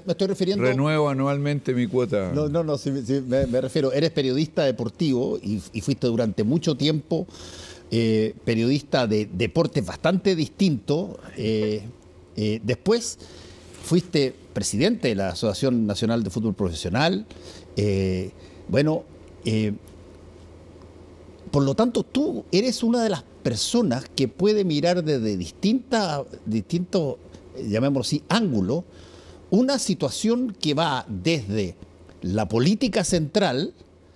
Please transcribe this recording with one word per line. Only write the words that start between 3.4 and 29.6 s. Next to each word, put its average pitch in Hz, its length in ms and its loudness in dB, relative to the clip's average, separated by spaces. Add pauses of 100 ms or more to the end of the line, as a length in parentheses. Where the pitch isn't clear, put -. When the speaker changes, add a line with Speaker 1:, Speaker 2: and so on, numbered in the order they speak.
Speaker 1:
me 123 160 0
refiero, 131 300 0
eres 151 180 2
periodista 147 540 0
deportivo 127 800 0
y, 101 180 -2 (120)
y 110 80 -6
fuiste 127 260 -2
durante 113 380 0
mucho 147 320 0
tiempo... 151 500 -2 (640)
Eh, 110 440 2 (100)
periodista 120 640 0
de 107 260 0
deportes 117 540 0
bastante 185 500 0
distintos. 160 800 0 (200)
Eh, 107 460 0 (540)
eh, 107 260 -2
después 196 560 -2 (640)
fuiste 160 520 2 (180)
presidente 139 560 0
de 110 60 2
la 98 160 0
Asociación 113 560 0
Nacional 113 360 0
de 95 80 -4
Fútbol 110 240 -2
Profesional. 107 720 -2 (520)
Eh, 95 540 0 (380)
bueno, 151 360 2 (400)
eh, 110 280 0 (1800)
por 143 120 4
lo 135 140 2
tanto, 226 260 2
tú 247 480 -2
eres 226 320 0
una 233 220 2
de 196 60 0
las 180 120 -4
personas 131 840 -2 (100)
que 135 100 4
puede 202 380 2
mirar 170 400 2
desde 113 320 0
distintas, 185 840 -2 (240)
distintos, 156 680 -2 (400)
eh, - 120 -8
llamémoslo 131 320 2
así, - 280 -4
ángulos, 156 540 0 (680)
una 254 280 4